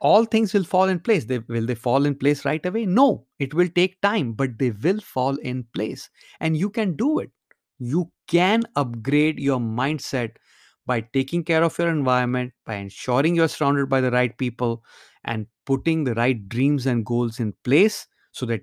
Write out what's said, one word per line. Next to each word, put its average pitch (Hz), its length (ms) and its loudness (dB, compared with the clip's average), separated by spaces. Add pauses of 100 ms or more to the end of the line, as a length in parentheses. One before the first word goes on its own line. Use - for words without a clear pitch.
all 185 240 4
things 220 280 0
will 196 120 2
fall 185 240 2
in 185 120 0
place. 180 240 0
They, 123 140 -2
will 117 260 -4
they 117 100 -2
fall 123 300 0
in 143 120 0
place 143 280 0
right 151 220 -2
away? 208 180 -4
No, 196 420 2 (120)
it 139 160 -4
will 170 140 4
take 180 340 0
time, 196 300 0
but 117 260 -4
they 123 140 2
will 156 280 -2
fall 135 360 -2
in 127 360 -6
place. - 380 -6 (300)
And 160 160 0
you 175 120 0
can 202 280 -2
do 285 240 0
it. - 100 -10 (480)
You 139 320 -2 (160)
can 190 380 2 (120)
upgrade 139 640 0
your 139 220 0
mindset 120 720 -4 (520)
by 123 160 0
taking 135 440 -2
care 160 180 2
of 165 160 0
your 170 100 2
environment, 127 640 0 (140)
by 110 80 -6
ensuring 127 640 0
you're 165 100 4
surrounded 139 420 0
by 135 120 2
the 127 100 2
right 123 260 0
people, 120 460 -4 (420)
and 110 220 -4 (180)
putting 160 380 0
the 127 120 0
right 113 340 0
dreams 131 380 0
and 120 200 0
goals 120 320 -2
in 107 240 -2
place 170 460 2 (240)
so - 140 -8
that 113 160 -4